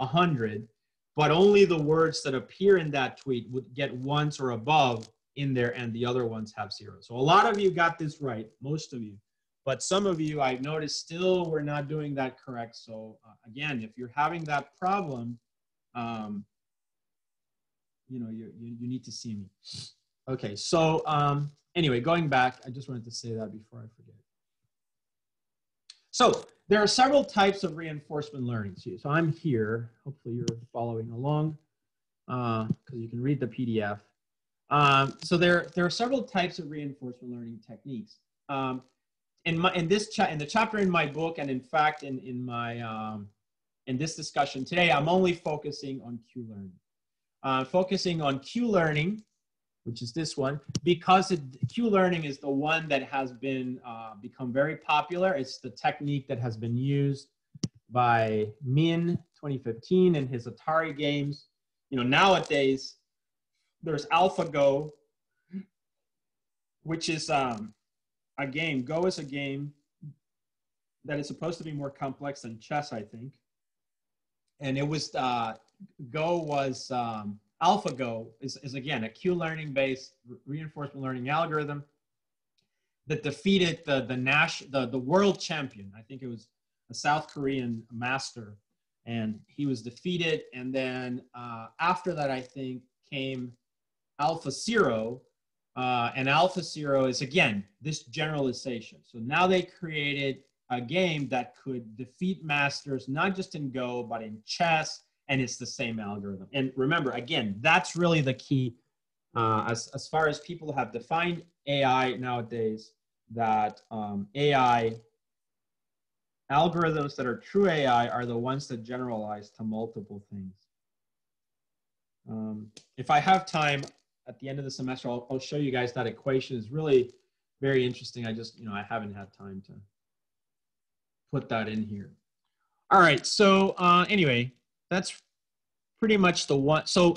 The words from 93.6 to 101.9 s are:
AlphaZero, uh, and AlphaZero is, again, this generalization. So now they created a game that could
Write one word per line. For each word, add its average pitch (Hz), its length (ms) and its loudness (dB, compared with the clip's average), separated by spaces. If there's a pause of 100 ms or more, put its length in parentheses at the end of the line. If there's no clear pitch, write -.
AlphaZero, 139 1000 0 (540)
uh, 127 400 0
and 131 120 -2
AlphaZero 147 800 2
is, 127 140 -2
again, 127 420 2 (180)
this 151 220 -6
generalization. 135 1000 -4
So - 160 -18
now 151 260 2
they 185 160 4
created 143 800 -4 (320)
a 123 100 -4
game 151 480 0
that 123 260 -4
could 117 400 -10